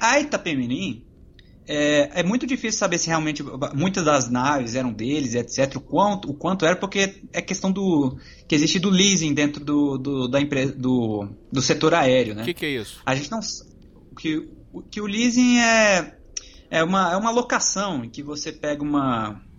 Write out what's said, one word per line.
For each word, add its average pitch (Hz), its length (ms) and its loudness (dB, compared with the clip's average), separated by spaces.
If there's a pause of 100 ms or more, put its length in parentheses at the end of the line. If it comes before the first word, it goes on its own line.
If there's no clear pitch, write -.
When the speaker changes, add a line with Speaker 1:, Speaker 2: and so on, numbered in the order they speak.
Speaker 1:
a 247 180 4
Itapemirim, 156 840 -4 (640)
é, 147 520 2
é 175 40 0
muito 226 240 0
difícil 233 320 -2
saber 175 180 0
se 160 100 -2
realmente 156 360 -2 (320)
muitas 185 280 0
das 139 240 4
naves 123 460 0
eram 127 180 -2
deles, 120 440 -2
et - 140 -2
cetera, 135 280 -2
o - 40 -6
quanto, 196 500 0
o - 20 -8
quanto 185 320 0
era, 180 100 4
porque 196 460 -2 (100)
é 175 100 -4
questão 190 300 -2
do, 160 460 0 (300)
que 160 80 2
existe 156 240 2
do 196 100 2
leasing 180 460 4
dentro 147 280 0
do, 143 360 0
do, 131 280 -2
da 135 140 0
empre-, 135 300 0
do, 117 580 -2 (220)
do 131 100 0
setor 156 320 2
aéreo, 127 400 4
né? 107 80 -8
Speaker 2:
O 113 40 -4
que 170 100 -4
que 165 100 -6
é 151 40 -2
isso? 120 360 -6
Speaker 1:
A 131 80 0
gente 139 160 -4
não 226 100 -6
s-, - 240 -10 (480)
o - 40 -20
que, 156 340 -6 (240)
o 180 80 -14
que - 180 -14
o 208 60 -6
leasing 240 540 4
é, 214 580 4 (540)
é 160 120 2
uma, 185 300 2
é - 20 0
uma 220 140 0
locação 208 760 -2
em - 60 -12
que 143 140 -12
você 147 280 -8
pega 147 300 -6
uma, 127 580 -2 (200)